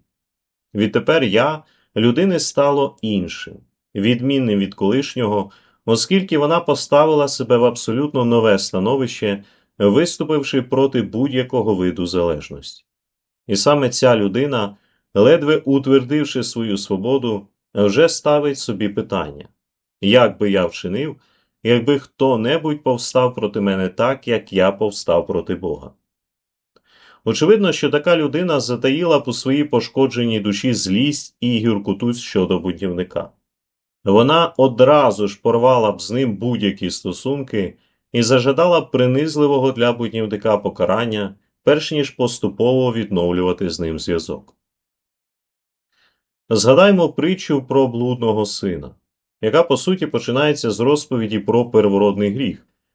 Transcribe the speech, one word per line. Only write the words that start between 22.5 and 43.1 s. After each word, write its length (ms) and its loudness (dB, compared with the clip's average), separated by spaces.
повстав 520 0
проти 260 -4
мене 280 0
так, 380 -2
як 260 -2
я 180 4
повстав 560 -2
проти 280 -4
Бога?» 360 -8
Очевидно, 460 4
що 180 0
така 280 2
людина 420 0
затаїла 600 0
б 60 -8
у 80 -4
своїй 300 0
пошкодженій 760 0
душі 340 -2
злість 640 -2
і 180 0
гіркоту 560 -2
щодо 460 -2
бунтівника. 680 -6
Вона 540 4
одразу 720 4
ж 140 -12
порвала 500 2
б 100 -6
з 100 -12
ним 260 -4
будь-які 540 -4
стосунки 840 -8
і 120 0
зажадала 580 2
б 100 -10
принизливого 800 2
для 220 0
бунтівника 640 -2
покарання, 800 -2
перш 280 0
ніж 180 -2
поступово 840 -2
відновлювати 760 -2